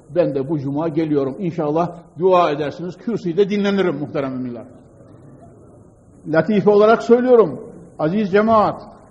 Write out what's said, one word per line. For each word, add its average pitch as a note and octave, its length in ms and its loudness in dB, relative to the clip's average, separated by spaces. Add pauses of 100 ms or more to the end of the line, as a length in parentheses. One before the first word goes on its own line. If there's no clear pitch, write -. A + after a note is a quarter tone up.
(140)
ben D#3 200 0
de C#3 140 -4
bu D#3+ 100 -4
cuma C#3 300 -6
geliyorum. D3 500 -2
İnşallah E3+ 580 -4 (220)
dua F3 320 2
edersiniz, D3+ 460 -8
kürsüde F#3 540 -2
dinlenirim G3 480 -2
muhterem C#3 340 -6
müminler. B2 320 -10 (1600)
Latife E3+ 440 2
olarak G#3+ 320 4
söylüyorum, A#3 680 4 (260)
aziz F3+ 340 -2
cemaat, G#3 500 2 (280)